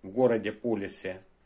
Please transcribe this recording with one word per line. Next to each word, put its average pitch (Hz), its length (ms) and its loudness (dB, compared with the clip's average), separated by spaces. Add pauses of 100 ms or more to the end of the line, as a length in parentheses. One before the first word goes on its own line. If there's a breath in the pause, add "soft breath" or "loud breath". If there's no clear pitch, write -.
в 98 80 -12
городе 110 420 2
Полисе, 98 680 -4 (240)